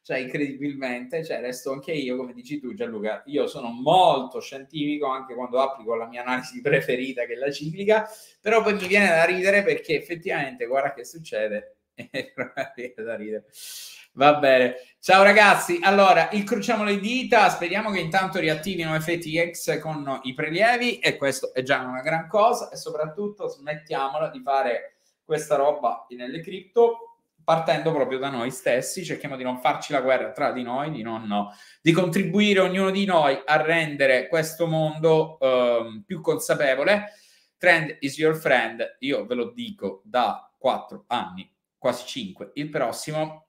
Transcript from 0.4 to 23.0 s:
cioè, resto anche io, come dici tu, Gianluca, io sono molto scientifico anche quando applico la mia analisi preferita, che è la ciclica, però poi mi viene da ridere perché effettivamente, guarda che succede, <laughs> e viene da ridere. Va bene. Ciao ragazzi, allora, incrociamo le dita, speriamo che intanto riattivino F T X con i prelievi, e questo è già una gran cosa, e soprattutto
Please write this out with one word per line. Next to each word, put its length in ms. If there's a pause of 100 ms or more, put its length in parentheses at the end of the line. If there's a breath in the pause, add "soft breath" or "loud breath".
cioè, 160
resto 320
anche 180
io, 240
come 180
dici 280
tu, 120
Gianluca, 520
io 220
sono 220
molto 720
scientifico 680
anche 260
quando 280
applico 340
la 120
mia 140
analisi 400
preferita, 640
che 80
è 40
la 140
ciclica, 580 (300 loud breath)
però 220
poi 140
mi 120
viene 200
da 180
ridere 380
perché 340
effettivamente, 680
guarda 280
che 100
succede, 840
<laughs> 60
e 400 (420)
viene 220
da 180
ridere. 300 (680 loud breath)
Va 200
bene. 400 (240 loud breath)
Ciao 240
ragazzi, 580
allora, 500
incrociamo 520
le 160
dita, 500
speriamo 400
che 100
intanto 380
riattivino 640
F 180
T 340
X 280
con 440
i 120
prelievi, 640
e 180
questo 340
è 120
già 160
una 220
gran 260
cosa, 420
e 60
soprattutto 720